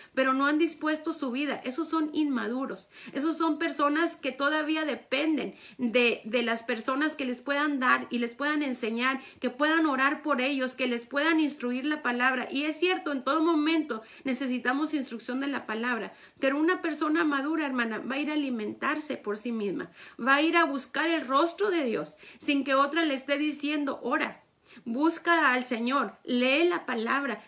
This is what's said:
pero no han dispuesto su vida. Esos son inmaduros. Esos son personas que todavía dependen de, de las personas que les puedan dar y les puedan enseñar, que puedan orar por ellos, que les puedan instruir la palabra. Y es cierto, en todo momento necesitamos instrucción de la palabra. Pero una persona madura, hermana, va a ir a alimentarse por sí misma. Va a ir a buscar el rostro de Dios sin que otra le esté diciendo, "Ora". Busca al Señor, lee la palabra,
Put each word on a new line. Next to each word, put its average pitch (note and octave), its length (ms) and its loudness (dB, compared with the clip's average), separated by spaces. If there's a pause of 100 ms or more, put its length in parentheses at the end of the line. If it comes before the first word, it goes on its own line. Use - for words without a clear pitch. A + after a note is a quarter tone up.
(140)
pero C4 180 4
no C4+ 140 2
han D4+ 120 4
dispuesto D#4 540 0
su C#4 200 -4
vida. C4+ 320 -4
Esos C#4 240 -4
son D#4 240 0
inmaduros. B3+ 760 -2 (240)
Esos D4 240 -2
son D#4+ 220 2
personas E4 580 2
que C4 140 -4
todavía D4+ 540 0
dependen C4 720 -2 (220)
de, A#3+ 460 2
de A#3 180 0
las A3+ 200 -2
personas C4+ 540 -2
que C#4 80 -4
les B3 160 -4
puedan C#4+ 400 0
dar B3+ 300 2
y A#3+ 80 -2
les A#3 180 -4
puedan D4 260 0
enseñar, B3 580 -2 (200)
que B3 100 0
puedan D#4 360 2
orar C#4+ 360 2
por C#4 180 0
ellos, B3+ 360 0
que B3+ 100 0
les A#3+ 180 -2
puedan D#4+ 360 2
instruir B3+ 440 -2
la D4+ 160 0
palabra. B3 480 0
Y C4+ 140 -2
es D4+ 160 -2
cierto, F4+ 320 0
en C4+ 140 -4
todo D4+ 180 2
momento D4+ 600 2 (200)
necesitamos C4 720 0
instrucción B3 460 -4
de C#4 80 -2
la C4 180 -6
palabra. A3 460 -4 (260)
Pero C4+ 200 2
una E4+ 220 2
persona D#4+ 440 0
madura, D4+ 420 0
hermana, A#3 320 -2
va B3+ 180 -6
a D4 40 -2
ir D4 100 -2
a D4+ 40 -2
alimentarse B3+ 840 -2
por G#3 200 -6
sí A#3+ 140 -6
misma. G3+ 400 -4 (300)
Va C4+ 160 4
a D4 60 2
ir E4+ 140 2
a E4+ 80 6
buscar C#4 460 -2
el D#4 160 -2
rostro E4+ 440 2
de E4+ 140 2
Dios G#3+ 340 -4 (200)
sin C#4 240 2
que C4+ 120 2
otra C#4+ 300 4
le C#4+ 100 2
esté C#4 220 0
diciendo, D4 680 -2
"Ora". A#3 420 -2 (400)
Busca D#4 680 2
al B3 120 0
Señor, A#3+ 500 -2 (100)
lee C4 440 4
la F4 180 0
palabra, A#3 600 -2